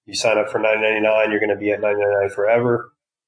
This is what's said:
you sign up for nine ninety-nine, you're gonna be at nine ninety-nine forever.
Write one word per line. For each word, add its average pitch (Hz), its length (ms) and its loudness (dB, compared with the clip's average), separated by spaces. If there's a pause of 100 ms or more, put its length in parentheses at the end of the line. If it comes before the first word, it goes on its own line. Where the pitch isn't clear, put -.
you 101 80 -18
sign 110 240 0
up 104 120 0
for 117 80 -2
nine 110 220 0
ninety-nine, 110 500 2
you're 104 100 0
gonna 104 160 0
be 104 160 -2
at 101 80 -2
nine 104 180 -2
ninety-nine 101 320 0
forever. 117 640 0 (360)